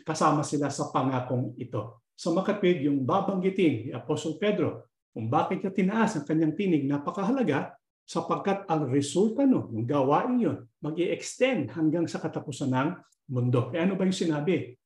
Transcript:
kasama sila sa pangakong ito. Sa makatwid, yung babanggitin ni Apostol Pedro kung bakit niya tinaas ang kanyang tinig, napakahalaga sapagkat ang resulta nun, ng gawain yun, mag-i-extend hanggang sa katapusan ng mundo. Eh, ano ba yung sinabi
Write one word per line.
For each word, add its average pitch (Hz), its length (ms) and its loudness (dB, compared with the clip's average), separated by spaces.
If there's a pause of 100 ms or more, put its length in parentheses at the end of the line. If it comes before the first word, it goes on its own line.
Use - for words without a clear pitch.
kasama 151 400 2
sila 143 240 -2
sa 143 240 -4
pangakong 131 640 -2
ito. - 560 -10
Sa - 160 -4
makatwid, 175 560 2
yung 143 160 2
babanggitin 180 880 0
ni - 0 -
Apostol 151 480 -4
Pedro 180 480 -2 (240)
kung 110 160 -8
bakit 151 380 0
niya 190 100 -4
tinaas 208 400 2
ang 147 140 -4
kanyang 156 260 2
tinig, 165 320 2
napakahalaga 175 880 0 (320)
sapagkat 175 640 -2
ang 156 160 2
resulta 175 560 2
nun, 214 300 4
ng 110 100 -2
gawain 147 560 2
yun, 165 200 0 (200)
mag-i-extend 170 960 -2
hanggang 160 320 2
sa - 160 -8
katapusan 143 480 -4
ng 131 180 2 (460)
mundo. 123 400 0
Eh, 165 80 0
ano 190 160 2
ba 190 80 2
yung 185 80 2
sinabi 156 720 -2